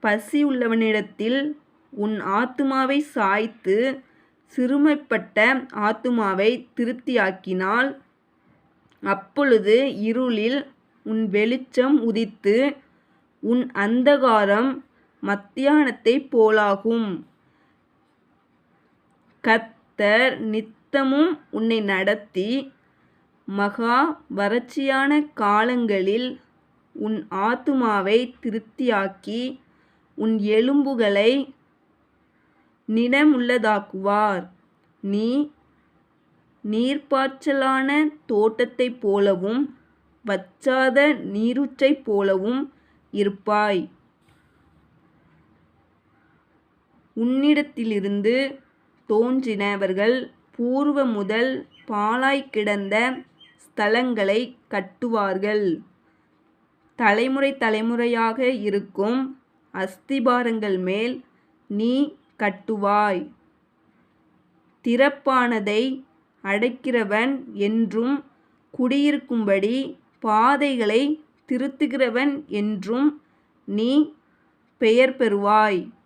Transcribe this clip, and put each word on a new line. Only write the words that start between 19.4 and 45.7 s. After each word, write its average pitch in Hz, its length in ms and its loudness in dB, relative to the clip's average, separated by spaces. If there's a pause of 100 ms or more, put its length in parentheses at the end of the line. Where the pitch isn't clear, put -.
கர்த்தர் 226 1000 0
நித்தமும் 269 960 -2 (100)
உன்னை 226 320 -2
நடத்தி, 208 880 -2 (760)
மகா 233 760 -2 (140)
வறட்சியான 269 1000 -2
காலங்களில் 220 1080 0 (500)
உன் 214 400 -6
ஆத்துமாவை 233 1120 0
திருப்தியாக்கி, 226 1160 -6 (560)
உன் 220 240 -2
எலும்புகளை 233 1120 2 (1300)
நினமுள்ளதாக்குவார். 214 1600 2 (520)
நீ 233 520 -2 (1200)
நீர்ப்பாய்ச்சலான 269 1400 0 (160)
தோட்டத்தைப் 220 760 0
போலவும், 202 760 0 (480)
வற்றாத 262 880 0
நீரூற்றைப் 247 880 0
போலவும் 202 720 -2 (380)
இருப்பாய். 202 800 0 (3250)